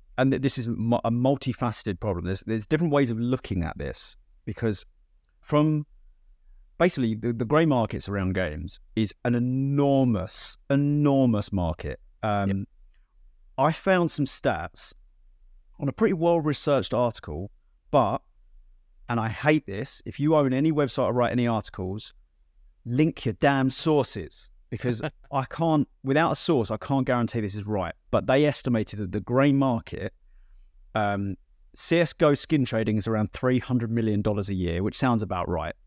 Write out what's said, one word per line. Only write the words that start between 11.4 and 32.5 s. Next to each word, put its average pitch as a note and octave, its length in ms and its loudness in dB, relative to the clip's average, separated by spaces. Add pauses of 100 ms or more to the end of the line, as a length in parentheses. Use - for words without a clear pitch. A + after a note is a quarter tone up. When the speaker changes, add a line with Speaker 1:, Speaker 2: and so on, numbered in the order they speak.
Speaker 1:
market. E2 480 -4 (240)
Um, G2+ 260 0
Speaker 2:
Yep. G2 80 -2 (1000)
Speaker 1:
I C#3+ 160 2
found F3+ 360 2
some C#3+ 160 -2
stats - 680 -4 (840)
on C#3 100 -2
a - 40 0
pretty G#3 200 2
well-researched D3+ 800 2
article, G#2+ 580 -2 (400)
but, A#2+ 300 2 (880)
and A#2+ 100 0
I A2 80 0
hate D3+ 400 0
this, G2+ 380 -10
if A#2 160 -10
you D#3 140 4
own C#3 180 4
any D3 180 2
website C#3+ 320 0
or G#2+ 100 0
write A#2+ 200 2
any B2 140 2
articles, G#2+ 680 -6 (720)
link C3 400 0
your A2+ 80 0
damn C#3 360 2
sources, B2+ 800 -2 (220)
because A#2+ 320 -4 (140)
Speaker 2:
<laughs> - 140 -20
Speaker 1:
I C3+ 140 -2
can't, D3+ 420 2 (140)
without C#3+ 300 2
a C3+ 40 -2
source, A#2+ 360 0
I A2 60 -2
can't C3+ 280 -2
guarantee A#2+ 360 0
this G2+ 120 -4
is G#2 140 -8
right. F#2+ 260 -4 (160)
But G2 160 0
they C3+ 200 4
estimated A#2 520 -2
that F#2+ 140 -6
the G2+ 80 -4
grey C3+ 320 2
market, C3 640 -2 (800)
um, G2+ 400 -2 (400)
C - 240 0
S E3 140 0
G - 120 2
O D3 80 6
skin C#3 320 0